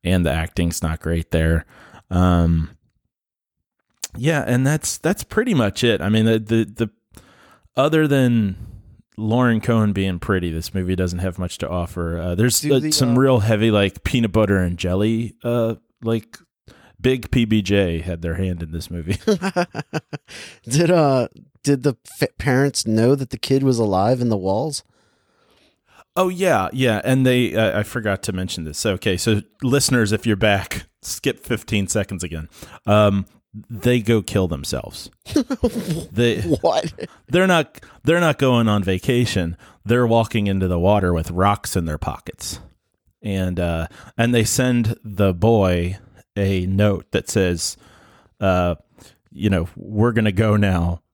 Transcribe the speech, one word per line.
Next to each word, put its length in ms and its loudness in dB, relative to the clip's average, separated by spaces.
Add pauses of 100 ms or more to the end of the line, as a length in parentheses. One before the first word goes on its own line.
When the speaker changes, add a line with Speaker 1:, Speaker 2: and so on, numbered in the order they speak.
Speaker 1:
And 200 2
the 60 2
acting's 520 -2
not 180 -4
great 320 -2
there. 340 2 (440)
Um, 600 2 (1500)
yeah, 300 -2
and 200 0
that's, 320 -2
that's 260 -2
pretty 300 0
much 300 0
it. 160 2
I 80 -2
mean, 180 2
the, 120 2
the, 260 0
the, 260 -4 (840)
other 300 4
than 500 2 (600)
Lauren 440 0
Cohen 320 2
being 260 -2
pretty, 320 -2
this 240 -8
movie 220 -2
doesn't 220 -2
have 200 -6
much 200 -8
to 100 -6
offer. 500 -6
Uh, 160 -4
there's, 260 2
Speaker 2:
Do 140 0
Speaker 1:
uh, 40 4
Speaker 2:
the, 140 -2
Speaker 1:
some 240 2
Speaker 2:
uh, 40 6
Speaker 1:
real 200 6
heavy, 300 2
like, 340 0
peanut 280 0
butter 260 4
and 200 0
jelly, 640 -2
uh, 320 -2 (280)
like, 360 -4 (600)
big 300 0
P 140 2
B 160 2
J 400 0
had 220 -8
their 140 -4
hand 260 -4
in 100 -10
this 180 -10
movie. 360 -6
Speaker 2:
<laughs> 1400 -6
Did, 260 0
uh, 380 2 (340)
did 200 0
the 120 0 (260)
f-, 180 -4
parents 480 0
know 280 4
that 160 -6
the 80 -10
kid 240 0
was 160 2
alive 420 0
in 80 0
the 80 0
walls? 460 -4 (1300)
Speaker 1:
Oh, 120 2
yeah, 440 0
yeah, 320 0
and 220 2
they, 280 2
uh, 240 2
I 40 0
forgot 420 -4
to 80 -6
mention 320 -6
this. 220 -6
Okay, 320 0
so 240 0 (200)
listeners, 500 2
if 140 -4
you're 100 2
back, 500 0 (160)
skip 380 -6
fifteen 480 -4
seconds 360 -4
again. 240 -10 (380)
Um, 400 4 (440)
they 300 0
go 220 2
kill 260 0
themselves. 600 -8 (240)
Speaker 2:
<laughs> 800 -2
Speaker 1:
They, 280 0
Speaker 2:
What? 520 -2 (360)
Speaker 1:
they're 180 2
not, 340 0 (240)
they're 160 4
not 180 2
going 300 4
on 140 2
vacation. 720 0 (280)
They're 220 2
walking 400 2
into 220 0
the 100 0
water 340 4
with 180 -2
rocks 460 0
in 80 0
their 140 -4
pockets. 600 -10 (640)
And, 380 -4
uh, 280 -2 (280)
and 180 0
they 100 4
send 600 0
the 300 0
boy 640 2 (380)
a 300 0
note 460 0
that 180 -2
says, 460 0 (640)
uh, 340 2 (580)
you 180 0
know, 260 0
"We're 360 0
gonna 200 2
go 240 2
now. 460 2 (120)